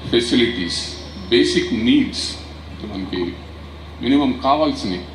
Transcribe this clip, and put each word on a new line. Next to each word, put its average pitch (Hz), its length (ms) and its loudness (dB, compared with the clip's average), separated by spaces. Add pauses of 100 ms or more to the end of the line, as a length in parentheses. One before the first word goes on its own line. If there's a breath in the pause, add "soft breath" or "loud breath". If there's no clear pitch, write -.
(120)
ఫెసిలిటీస్, 117 840 2 (360)
బేసిక్ - 440 4
నీడ్స్, - 640 2 (480)
మనకి 95 400 -6 (800)
మినిమం 131 420 2
కావాల్సినవి 135 580 2 (140)